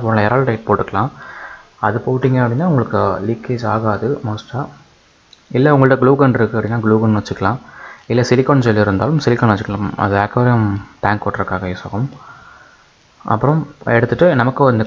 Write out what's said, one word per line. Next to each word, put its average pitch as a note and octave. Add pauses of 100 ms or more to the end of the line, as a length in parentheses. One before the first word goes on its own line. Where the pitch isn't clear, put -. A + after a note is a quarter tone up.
பண்ணலாம், A2
எரால் C3
டைட் A2+
போட்டுக்கலாம். G#2 (760)
அது G#2+
போட்டிங்க B2+
அப்படின்னா B2
உங்களுக்கு A2+ (280)
leakage A#2 (100)
ஆகாது A2 (180)
மோஸ்டா. G#2+ (1000)
இல்ல D3
உங்கள்ட்ட C3
க்ளூ C3
கன் C3
இருக்கு A2+
அப்படின்னா G#2+
க்ளூ A2
கன் G#2+
வச்சுக்கலாம். G#2 (540)
இல்ல A#2+
silicon C3
gel G#2+
இருந்தாலும் G#2
silicon A#2
வச்சுக்கலாம். G2+ (140)
அது G2 (120)
aquarium A#2+ (340)
tank G#2
ஓட்டுறதுக்காக F#2+
யூஸ் -
ஆகும். A2 (1300)
அப்புறம் C3+ (360)
எடுத்துட்டு A#2+ (140)
நமக்கு B2+
இந்த A2